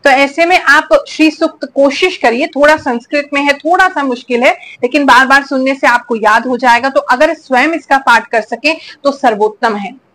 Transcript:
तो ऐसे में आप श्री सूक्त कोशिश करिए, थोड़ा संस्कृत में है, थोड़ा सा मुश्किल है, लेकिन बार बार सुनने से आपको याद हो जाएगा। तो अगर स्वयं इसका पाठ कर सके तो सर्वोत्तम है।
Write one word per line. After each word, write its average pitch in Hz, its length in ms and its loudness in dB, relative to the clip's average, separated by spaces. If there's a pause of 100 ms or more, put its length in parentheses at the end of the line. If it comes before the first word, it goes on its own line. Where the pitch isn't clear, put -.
तो 285 60 2
ऐसे 277 360 0
में 359 160 2
आप 302 260 0 (200)
श्री 311 240 0
सूक्त 311 440 -6
कोशिश 277 420 0
करिए, 247 300 -2
थोड़ा 302 300 2
संस्कृत 285 560 -6
में 277 80 -2
है, 285 120 -2
थोड़ा 359 360 0
सा 320 140 -4
मुश्किल 247 400 -4
है, 285 80 4 (320)
लेकिन 277 220 -2
बार 254 220 4
बार 277 160 2
सुनने 269 320 -2
से 269 120 -2
आपको 247 280 -2
याद 220 300 0
हो 254 120 -4
जाएगा। 240 320 2
तो 277 100 0
अगर 285 340 0
स्वयं 269 360 -2
इसका 311 280 -2
पाठ 233 300 2
कर 226 140 -2
सके 240 320 -4
तो - 380 -6
सर्वोत्तम 214 640 -2
है। 208 280 -12 (120)